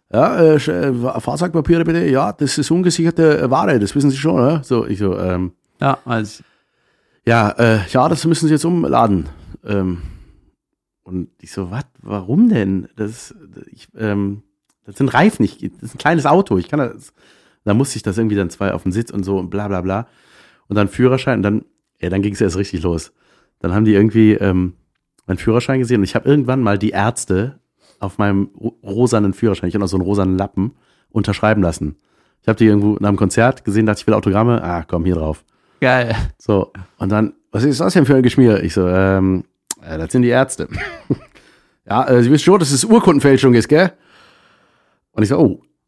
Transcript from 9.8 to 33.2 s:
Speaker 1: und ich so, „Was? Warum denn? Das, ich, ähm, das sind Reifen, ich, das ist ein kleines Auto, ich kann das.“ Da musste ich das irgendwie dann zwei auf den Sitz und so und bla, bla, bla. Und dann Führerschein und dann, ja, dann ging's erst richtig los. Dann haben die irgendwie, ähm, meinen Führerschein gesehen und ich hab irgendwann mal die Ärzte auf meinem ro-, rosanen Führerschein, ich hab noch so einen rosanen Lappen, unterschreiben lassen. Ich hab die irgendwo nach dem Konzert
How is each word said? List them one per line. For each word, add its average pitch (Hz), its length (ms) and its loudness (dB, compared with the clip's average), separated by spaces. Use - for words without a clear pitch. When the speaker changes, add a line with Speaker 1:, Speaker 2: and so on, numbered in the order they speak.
Speaker 1:
und 92 260 -10
ich - 120 -20
so, 92 200 -8
„Was? 117 140 -8
Warum 104 480 0
denn? 98 460 -2
Das, 110 380 -10
ich, - 160 -20
ähm, 104 460 -4
das 101 120 -20
sind 139 140 0
Reifen, 160 320 2
ich, - 160 -2
das - 300 -12
ist - 60 -20
ein - 40 -18
kleines 151 280 0
Auto, 156 320 2
ich 85 80 -6
kann 147 120 -4
das.“ - 340 -8
Da 101 100 0
musste 131 240 0
ich 110 60 -14
das 101 160 -4
irgendwie 107 160 0
dann 95 160 -2
zwei 98 220 -4
auf 90 100 -8
den 95 80 -4
Sitz 113 180 -4
und 98 140 -8
so 95 160 -2
und 92 100 -8
bla, 101 180 -8
bla, 98 140 -4
bla. 95 260 -4
Und 101 80 -4
dann 104 120 2
Führerschein 127 500 0
und 98 60 -2
dann, 104 220 -2
ja, 87 120 -4
dann 95 100 0
ging's 101 200 -2
erst 92 160 0
richtig 92 260 -6
los. 85 280 -4
Dann 87 140 -4
haben 107 120 2
die 107 100 4
irgendwie, 107 380 4
ähm, 92 400 0
meinen 95 140 -4
Führerschein 123 400 0
gesehen 123 220 0
und - 20 2
ich 92 100 -4
hab - 140 -4
irgendwann 131 340 2
mal 104 160 0
die 104 140 -2
Ärzte 104 680 -4
auf 95 200 -8
meinem 98 360 0
ro-, - 280 -10
rosanen 104 500 0
Führerschein, 98 360 -2
ich 85 40 -6
hab 107 80 -2
noch 98 60 -2
so 92 100 -4
einen 92 80 -2
rosanen 92 320 0
Lappen, 98 360 -4
unterschreiben 107 540 0
lassen. 80 320 -4
Ich - 40 -12
hab 113 100 0
die 113 80 4
irgendwo 104 340 4
nach 104 100 0
dem 101 80 0
Konzert 113 480 0